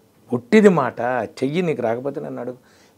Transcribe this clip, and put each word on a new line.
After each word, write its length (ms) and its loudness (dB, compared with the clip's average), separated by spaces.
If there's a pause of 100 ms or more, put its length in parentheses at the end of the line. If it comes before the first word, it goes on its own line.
(340)
ఉట్టిది 360 6
మాట. 320 0 (220)
"చెయ్యి 380 -4
నీకు 200 -2
రాకపోతే 400 -4
నన్ను 200 -10
అడుగు." 160 -10 (400)